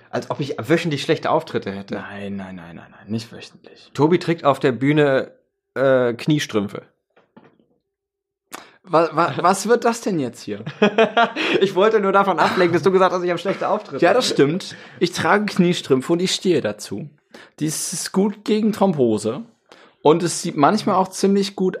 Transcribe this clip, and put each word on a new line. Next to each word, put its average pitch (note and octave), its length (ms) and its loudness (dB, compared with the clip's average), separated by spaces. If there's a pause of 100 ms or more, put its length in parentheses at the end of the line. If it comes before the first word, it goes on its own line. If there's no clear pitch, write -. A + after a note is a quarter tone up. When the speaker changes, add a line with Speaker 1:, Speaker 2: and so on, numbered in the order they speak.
(100)
Speaker 1:
als B2 200 -6
ob B2+ 100 -6
ich C3+ 180 -6
wöchentlich D3+ 440 -2
schlechte C#3 280 -2
Auftritte B2+ 400 -4
hätte. G2 240 -10
Speaker 2:
Nein, G2+ 420 -10
nein, F#2 200 -12
nein, E2 200 -18
nein, D2+ 140 -18
nein, - 200 -20
nicht A2+ 220 -8
wöchentlich. - 640 -20
Speaker 1:
Tobi D#3+ 240 4
trägt E3+ 260 -4
auf C#3 160 2
der C3+ 120 2
Bühne, C3+ 600 2 (420)
äh, B2+ 380 2
Kniestrümpfe. A2+ 680 -2 (2000)
Speaker 2:
Wa-, E3 280 2
wa-, D3+ 200 0 (100)
was G3 260 2
wird A#3+ 160 2
das A#3 160 0
denn G3 180 -2
jetzt B2 240 -6
hier? G#2 220 -10 (160)
Speaker 1:
<laughs> G#3 200 2 (600)
Ich E3 160 2
wollte A3 240 4
nur G3 120 0
davon F#3+ 280 2
ablenken, F3 320 2
dass E3 100 0
du F#3+ 80 2
gesagt F#3 220 4
hast, F3+ 100 -2
ich F3 80 -2
habe E3+ 80 -2
schlechte - 300 -4
Auftritte. G3 360 -2
Speaker 2:
Ja, F3+ 100 6
das B3 140 2
stimmt. D3+ 460 0 (240)
Ich E3+ 140 0
trage F#3 320 0
Kniestrümpfe E3+ 680 2
und E3+ 80 2
ich F3+ 140 -2
stehe E3 260 0
dazu. G#2+ 480 -6 (520)
Dies - 320 -6
ist - 200 -8
gut G#3 320 -2
gegen G#3+ 280 2
Thrombose. A#2+ 720 0 (580)
Und E3+ 240 4
es - 180 -4
sieht - 140 -6
manchmal F3+ 400 2
auch F#3 120 2
ziemlich G3 460 0
gut F#3 260 -2